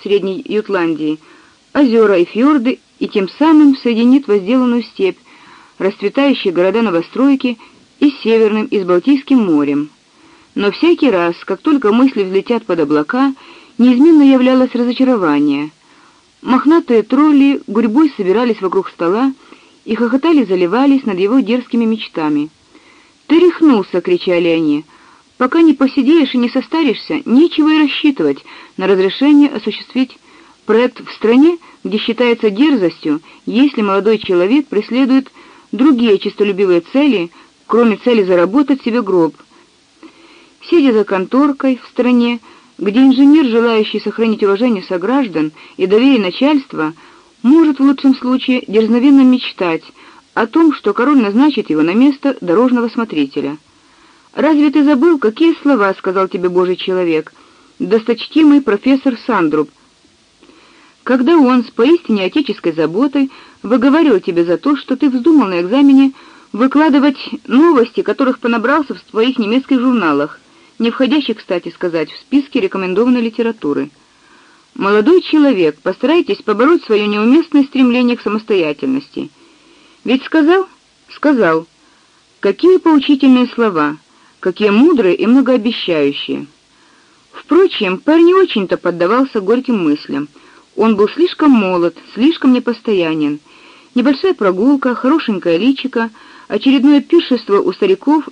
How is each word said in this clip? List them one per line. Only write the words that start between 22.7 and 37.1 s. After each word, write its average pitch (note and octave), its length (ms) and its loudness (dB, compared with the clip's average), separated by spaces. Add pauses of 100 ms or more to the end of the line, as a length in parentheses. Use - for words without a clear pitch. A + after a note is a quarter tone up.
«Ты D#4+ 120 2
рехнулся!» — C#4+ 640 2
кричали F3+ 480 -2
они. D#3 340 0 (540)
«Пока E4 240 0
не D#4+ 120 4
посидеешь C4+ 600 0
и C4 40 -4
не A#3+ 120 0
состаришься, C4 760 -4
нечего D#4 500 2
и D#4 60 2
рассчитывать C4+ 640 -2 (320)
на F#3+ 120 -4
разрешение C4 600 2
осуществить - 680 -6 (480)
проект A#3+ 400 -2
в - 80 -18
стране, C#4 440 2 (280)
где F#3+ 120 -4
считается A#3 520 -2
дерзостью, F#3+ 720 -2 (240)
если A#3+ 360 -2
молодой G3+ 380 0
человек G3 480 0
преследует B3+ 640 -2 (400)
другие A#3 480 2
честолюбивые G3 640 -2
цели, A3+ 500 -2 (360)